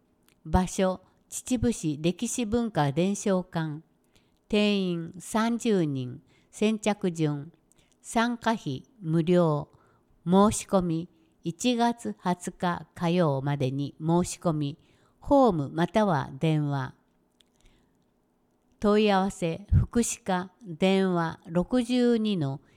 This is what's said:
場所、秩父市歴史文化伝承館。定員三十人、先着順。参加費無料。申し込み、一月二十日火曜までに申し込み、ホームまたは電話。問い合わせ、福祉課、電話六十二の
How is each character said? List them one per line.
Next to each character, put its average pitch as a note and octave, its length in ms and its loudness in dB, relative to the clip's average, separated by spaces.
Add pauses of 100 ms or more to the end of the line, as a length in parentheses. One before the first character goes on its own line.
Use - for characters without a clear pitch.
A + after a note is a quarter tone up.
(440)
場 F3+ 220 0
所、 F#3 340 -2 (280)
秩 - 300 -4
父 A#3 140 0
市 D3+ 280 -4
歴 F3+ 280 -2
史 A#3+ 180 -4
文 A#3 240 -2
化 D3 220 0
伝 F#3 240 0
承 F#3 260 0
館。 D#3+ 400 -6 (640)
定 G#3 300 2
員 E3+ 400 -4
三 A3+ 400 -2
十 G3 260 2
人、 C3 360 -6 (320)
先 G#3+ 260 0
着 G3+ 320 -2
順。 D#3 400 -2 (520)
参 A#3 360 -2
加 A3+ 140 -2
費 C#3+ 320 -6 (180)
無 D#3+ 220 0
料。 E3 440 2 (580)
申 G3 240 6
し - 160 -6
込 F#3+ 160 2
み、 E3+ 260 -2 (360)
一 A#3 320 -2
月 A#3 420 -2
二 F3+ 160 0
十 F3+ 160 -12
日 E3+ 460 -6
火 E3+ 140 0
曜 D#3+ 320 2
ま C#3+ 140 -2
で C3 140 -2
に C#3 300 -6
申 E3 240 2
し - 160 -10
込 E3+ 120 0
み、 D3+ 240 -4 (440)
ホ C4+ 300 4
ー - 20 2
ム C#3+ 200 -2
ま E3 140 0
た G#3+ 180 2
は C#3+ 260 0 (100)
電 D#3 280 0
話。 C3+ 260 -4 (1900)
問 G#3+ 240 4
い G3+ 80 4
合 F#3+ 80 4
わ F#3+ 100 0
せ、 F3+ 420 -6
福 - 280 4
祉 - 240 -2
課、 F#3 260 -2 (120)
電 F#3+ 520 2
話 E3 320 -2
六 F3+ 380 0
十 A#3+ 320 2
二 G#3+ 200 0
の C#3 240 -2 (160)